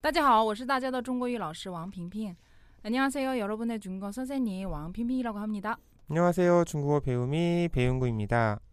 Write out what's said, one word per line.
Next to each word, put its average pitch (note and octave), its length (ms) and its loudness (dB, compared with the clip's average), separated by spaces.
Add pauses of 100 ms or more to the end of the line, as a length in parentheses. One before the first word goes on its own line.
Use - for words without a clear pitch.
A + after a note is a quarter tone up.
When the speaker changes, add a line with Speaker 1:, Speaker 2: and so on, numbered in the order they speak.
Speaker 1:
大家好，我是大家的中国语老师王萍萍。안녕하세요，여러분의 A#3 3750 0
중국어 F#3+ 300 -8
선생님 A3+ 580 -4
왕핑핑이라고 A3 680 -4
합니다. G#3+ 400 -4 (320)
Speaker 2:
안녕하세요, F3 540 4
중국어 D3 380 0
배우미 D#3+ 720 0
배윤구입니다. A#2 880 2 (140)